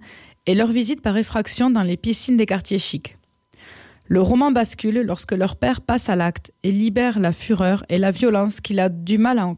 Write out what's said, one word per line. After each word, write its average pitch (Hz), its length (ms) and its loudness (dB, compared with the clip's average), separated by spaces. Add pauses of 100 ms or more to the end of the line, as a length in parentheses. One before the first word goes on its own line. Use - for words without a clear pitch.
(460)
et 185 100 2
leur 226 160 2
visite 240 300 -2
par 202 160 0
effraction 226 520 0
dans 226 140 2
les 180 140 -2
piscines 233 400 0
des 220 100 2
quartiers 190 320 -2
chics. - 380 -6 (880)
Le 185 120 2
roman 247 320 4
bascule 226 500 0
lorsque 185 320 -4
leur 185 240 -2
père - 240 -2
passe - 280 0
à 190 60 0
l'acte 175 380 -4 (100)
et 190 80 0
libère 214 480 0
la 170 140 2
fureur 190 540 0
et 180 120 0
la 196 100 2
violence 208 500 0
qu'il 202 200 -4
a 185 100 2
du 175 300 -2
mal 240 180 2
à 202 80 0
en 175 120 -4